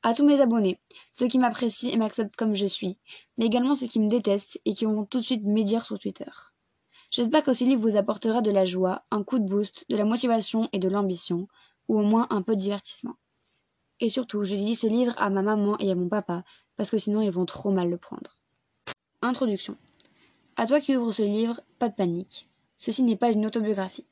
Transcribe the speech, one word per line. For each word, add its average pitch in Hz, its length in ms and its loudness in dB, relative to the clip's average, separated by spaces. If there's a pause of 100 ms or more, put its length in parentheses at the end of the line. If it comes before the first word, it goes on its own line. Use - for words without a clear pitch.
À 233 100 2
tous 285 120 4
mes 285 160 6
abonnés, 226 400 2 (300)
ceux 247 180 0
qui 254 100 4
m'apprécient 240 540 0
et - 40 2
m'acceptent 220 380 -2
comme 220 180 0
je 202 120 0
suis, 190 320 -4 (400)
mais 226 80 2
également 247 280 2
ceux 254 140 -2
qui 226 140 0
me 214 80 2
détestent 208 560 0
et 214 80 -2
qui 196 100 -4
vont 214 220 0
tout 254 140 -2
de 226 40 -4
suite 220 220 -2
médire 214 400 0
sur 214 120 -10
Twitter. - 320 -10 (800)
J'espère 240 320 2
que 269 120 2
ce 247 100 0
livre 254 180 4
vous 214 140 2
apportera 220 460 0
de 214 100 2
la 190 140 4
joie, 180 460 0
un 208 120 -2
coup 254 160 -2
de 208 60 0
boost, 202 440 -2
de 240 60 0
la 208 80 0
motivation 226 680 0
et 202 60 -2
de 185 100 0
l'ambition, 185 580 -2 (400)
ou 220 100 2
au 214 60 2
moins 226 280 4
un 208 100 0
peu 214 160 0
de 190 40 -4
divertissement. 202 540 -8 (840)
Et 233 80 0
surtout, 214 340 -4
je 196 120 -2
dédie 208 200 -2
ce 226 120 0
livre 240 300 2
à 208 120 0
ma 196 120 0
maman 208 380 0
et 202 100 0
à 190 60 2
mon 180 140 -2
papa, 180 340 -4 (320)
parce 208 140 -6
que 226 80 -2
sinon 208 240 0
ils 208 100 0
vont 175 140 0
trop - 260 -4
mal 180 180 0
le 175 80 -4
prendre. - 420 -16 (840)
Introduction. 233 560 -2 (800)
À 233 80 0
toi 285 160 4
qui 269 160 0
ouvres 233 160 -2
ce 220 100 0
livre, 220 380 0 (160)
pas 240 100 0
de 202 80 -6
panique. 180 480 -4 (340)
Ceci 233 260 -2
n'est 226 120 4
pas 240 160 2
une 214 140 2
autobiographie. 208 680 -4